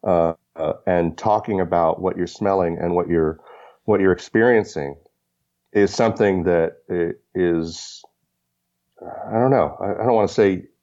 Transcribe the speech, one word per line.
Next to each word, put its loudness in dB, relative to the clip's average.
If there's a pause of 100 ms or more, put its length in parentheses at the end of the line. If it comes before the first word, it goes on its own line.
uh, 2 (220)
uh, -4 (120)
and 0
talking -2
about 0
what -4
you're -4
smelling -2
and -2
what -2
you're, 0 (460)
what 2
you're 4
experiencing 0 (800)
is 2
something 2
that 0 (120)
i-, -2 (200)
is, -4 (1000)
I -12
don't 2
know, 2
I, -6
I 0
don't 4
wanna 4
say 2 (180)